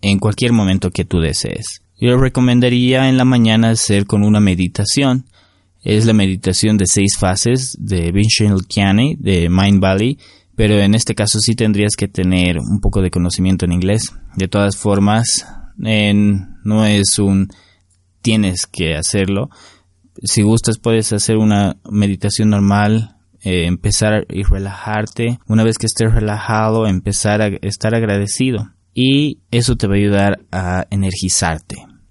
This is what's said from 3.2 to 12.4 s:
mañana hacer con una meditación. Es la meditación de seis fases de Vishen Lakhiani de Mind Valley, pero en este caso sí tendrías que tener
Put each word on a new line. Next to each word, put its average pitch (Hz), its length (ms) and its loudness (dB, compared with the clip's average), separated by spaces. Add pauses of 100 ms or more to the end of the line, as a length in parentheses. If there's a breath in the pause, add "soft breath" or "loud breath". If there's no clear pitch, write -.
mañana 113 460 4
hacer 101 340 0
con 104 180 0
una 104 160 4
meditación. 104 840 0 (580 soft breath)
Es 107 220 2
la 113 80 4
meditación 107 640 0
de 98 80 2
seis 98 320 0
fases 117 640 -2
de 87 320 -2
Vishen 104 440 2
Lakhiani 101 600 0
de 90 340 0
Mind 98 320 4
Valley, 101 380 0 (360 soft breath)
pero 104 240 2
en 101 140 4
este 110 220 0
caso 107 240 -2
sí 110 160 0
tendrías 104 400 0
que 101 120 -4
tener 90 520 0